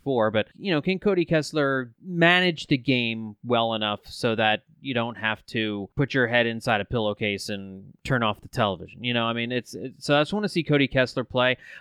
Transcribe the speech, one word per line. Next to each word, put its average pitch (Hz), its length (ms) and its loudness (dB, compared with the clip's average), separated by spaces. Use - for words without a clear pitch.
four. 117 260 2
But, 104 180 0
you 190 140 -2
know, 147 100 2
can 185 160 0
Cody 185 260 2
Kessler 139 680 0
manage 175 600 2
the 151 100 2
game 117 680 0
well 117 300 2
enough 107 320 -2
so - 280 -2
that 107 300 2
you 139 100 -6
don't 117 240 -2
have 110 300 -4
to 104 500 -4
put 143 160 0
your 127 140 2
head 120 200 4
inside 113 360 -2
a - 20 -4
pillowcase 104 640 -2
and 98 460 -12
turn 127 180 0
off 107 200 -2
the - 60 -16
television? 98 540 -2
You 120 120 -2
know, 117 100 0
I 117 80 -2
mean, 117 120 -4
and 120 80 -6
it's, 123 220 -6
it's, - 300 -12
so 147 120 2
I 151 60 4
just 151 100 -4
wanna 208 160 -2
see 160 160 -2
Cody 139 240 2
Kessler 131 340 0
play. 123 340 0